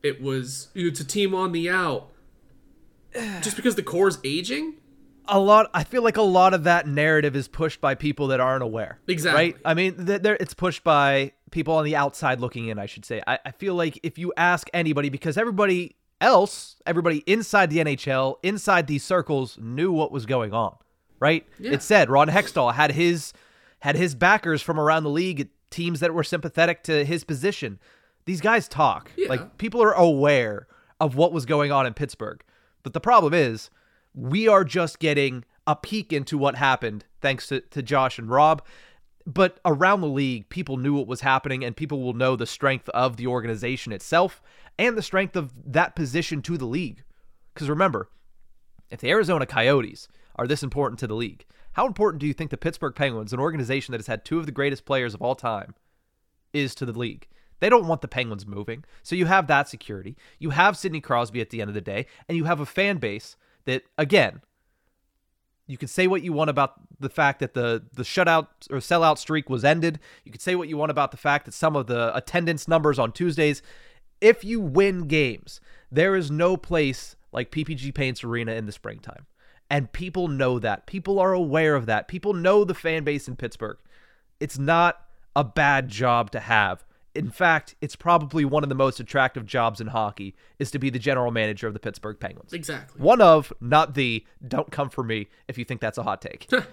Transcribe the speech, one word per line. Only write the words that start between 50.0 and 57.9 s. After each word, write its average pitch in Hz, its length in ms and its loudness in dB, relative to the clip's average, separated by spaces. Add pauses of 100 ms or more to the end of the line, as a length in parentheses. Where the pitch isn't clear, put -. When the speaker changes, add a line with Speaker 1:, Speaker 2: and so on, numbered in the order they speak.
Speaker 2:
are 123 120 -4
this 139 160 -2
important 135 360 -4
to 127 60 -6
the 107 80 -6
league, 113 300 -8 (300)
how 214 120 0
important 202 340 0
do 147 60 -4
you 151 80 -2
think 156 160 -8
the 131 60 -8
Pittsburgh 160 400 -6
Penguins, 113 360 -4
an 123 80 -6
organization 135 520 -4
that 117 80 -6
has - 80 -14
had 113 160 -4
two 160 160 -2
of 160 60 -8
the 147 60 -10
greatest 139 320 -4
players 123 300 -2
of 107 80 -12
all 127 140 0
time, 110 380 -6 (800)
is 139 220 -2
to - 100 -8
the 117 140 -8
league? 120 300 -8 (320)
They 190 80 2
don't 226 180 6
want 160 140 0